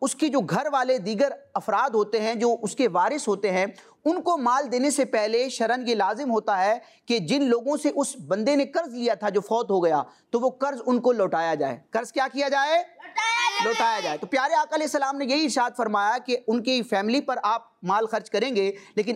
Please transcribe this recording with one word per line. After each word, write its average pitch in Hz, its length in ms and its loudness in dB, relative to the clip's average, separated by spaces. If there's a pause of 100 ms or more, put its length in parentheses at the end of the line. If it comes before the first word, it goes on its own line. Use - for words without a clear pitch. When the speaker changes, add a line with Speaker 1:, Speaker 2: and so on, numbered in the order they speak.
Speaker 1:
اس 269 140 -2
کے 311 120 0
جو 269 120 0
گھر 202 320 -2
والے 254 260 2
دیگر 220 340 0 (220)
افراد 214 360 0
ہوتے 214 320 0
ہیں، 226 140 -2
جو 233 260 2
اس 214 140 -6
کے 254 120 2
وارث 196 400 0
ہوتے 196 240 0
ہیں، 185 140 2 (400)
ان 339 160 0
کو 349 160 0
مال 254 340 0
دینے 254 180 2
سے 269 160 2
پہلے 226 440 0
شرعاً 240 380 -2
یہ 240 80 2
لازم 214 360 -2
ہوتا 208 340 2
ہے 226 140 2 (260)
کہ 233 140 0
جن 226 240 0
لوگوں 240 340 2
سے 294 180 0
اس - 200 -2 (120)
بندے 226 280 2
نے 277 100 2
قرض 285 280 -4
لیا 240 200 0
تھا 208 160 -4
جو 196 120 0
فوت 220 300 -2
ہو 180 140 2
گیا، 151 180 2 (260)
تو 233 100 0
وہ 254 100 2
قرض 269 360 -4
ان 247 160 2
کو 247 100 4
لوٹایا 170 420 0
جائے۔ 135 260 -2 (120)
قرض 233 200 -4
کیا 269 220 0
کیا 277 160 -2
جائے؟ 277 280 2
Speaker 2:
لوٹایا - 380 -6
جائے۔ 453 520 0
Speaker 1:
لوٹایا 453 320 0
جائے۔ 156 180 -4
تو 185 100 -10
پیارے 269 260 0
آقا 302 220 2
علیہ 311 100 0
السلام 277 320 -2
نے 277 80 -4
یہی 285 180 2
ارشاد 247 340 0
فرمایا 214 400 2
کہ 247 200 -2 (100)
ان 226 160 0
کی 254 200 0
فیملی 214 380 0
پر 262 220 -4
آپ 220 180 0 (220)
مال 202 220 2
خرچ 220 240 -4
کریں 233 260 -2
گے، 196 160 2 (240)
لیکن 214 200 0